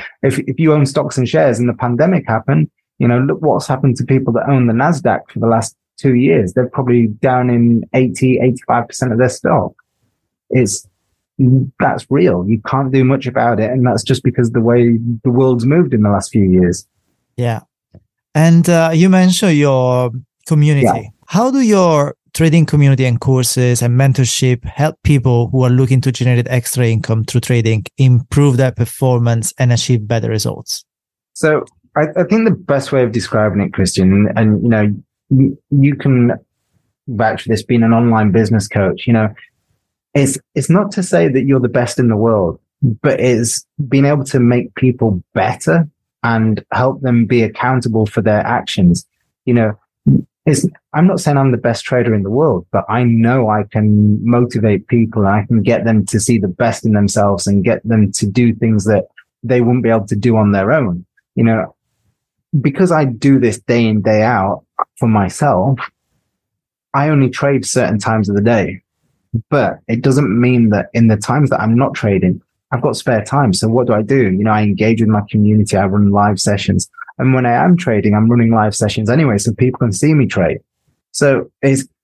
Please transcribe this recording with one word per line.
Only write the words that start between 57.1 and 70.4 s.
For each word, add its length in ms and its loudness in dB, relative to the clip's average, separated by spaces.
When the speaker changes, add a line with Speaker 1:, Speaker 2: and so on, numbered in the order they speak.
Speaker 1:
and 160 2
get 240 -2
them 260 2
to 140 -4
do 280 0
things 320 -2
that 220 0
they 180 0
wouldn't 240 0
be 60 0
able 160 0
to 100 -4
do 220 0
on 140 2
their 200 0
own. 320 -2
You 100 0
know, 320 -2
because 300 0
I 140 2
do 340 0
this 220 -2
day 260 0
in, 140 0
day 220 0
out 420 -2
for 100 -2
myself, 720 0
I 160 0
only 180 2
trade 380 -2
certain 320 -2
times 300 -2
of 60 -2
the 80 0
day, 400 0
but 360 -2
it 140 -4
doesn't 400 0